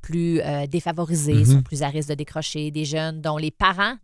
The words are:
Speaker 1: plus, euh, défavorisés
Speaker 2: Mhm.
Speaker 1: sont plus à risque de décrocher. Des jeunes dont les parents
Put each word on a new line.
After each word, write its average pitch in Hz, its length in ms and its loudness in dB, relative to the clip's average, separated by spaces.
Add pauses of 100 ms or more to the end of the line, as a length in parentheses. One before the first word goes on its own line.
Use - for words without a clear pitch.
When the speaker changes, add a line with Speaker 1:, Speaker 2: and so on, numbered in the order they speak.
Speaker 1:
plus, 170 420 0
euh, 143 260 -4
défavorisés 160 680 0
Speaker 2:
Mhm. 107 100 8
Speaker 1:
sont 135 180 8
plus 139 200 -6
à 143 60 0
risque 147 220 -4
de 151 40 -2
décrocher. 151 560 -6
Des 151 140 -4
jeunes 156 360 -4
dont 151 160 -2
les 156 140 -2
parents 202 540 -2